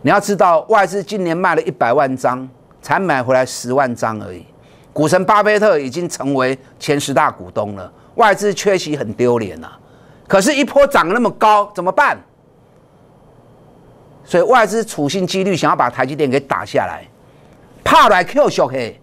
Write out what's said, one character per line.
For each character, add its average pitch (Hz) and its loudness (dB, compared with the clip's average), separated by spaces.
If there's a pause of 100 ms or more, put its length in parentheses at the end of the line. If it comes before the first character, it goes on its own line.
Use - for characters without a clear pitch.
你 139 0
要 190 4
知 202 -2
道， 175 2
外 208 4
资 185 -6
今 196 -6
年 165 -2
卖 175 0
了 156 0
一 139 -4
百 123 0
万 135 2
张， 127 -4 (340)
才 151 -2
买 160 0
回 123 0
来 127 2
十 123 -8
万 131 0
张 113 -4
而 95 -14
已。 87 -18 (480)
股 151 0
神 185 2
巴 208 4
菲 208 2
特 202 2
已 135 -4
经 170 -6
成 135 -6
为 131 -2 (220)
前 147 -2
十 143 -6
大 147 2
股 92 -12
东 104 -6
了， 92 -16 (240)
外 214 4
资 196 -2
缺 196 0
席 151 -6
很 113 -8
丢 120 0
脸 87 -10
啊。 - -20 (480)
可 196 2
是， 262 0
一 277 2
波 277 2
涨 170 0
那 226 0
么 226 0
高， 208 2
怎 175 -6
么 185 -2
办？ 269 0 (2000)
所 - 0
以 180 4
外 220 4
资 214 -4
处 143 -4
心 185 -2
积 190 -2
虑 196 0
想 151 0
要 170 2
把 135 0
台 131 -2
积 147 -8
电 143 0
给 135 0
打 101 -6
下 104 -2
来， 80 -12 (800)
怕 277 6
来 185 4
Q 254 0
shock 151 0
嘿。 120 -8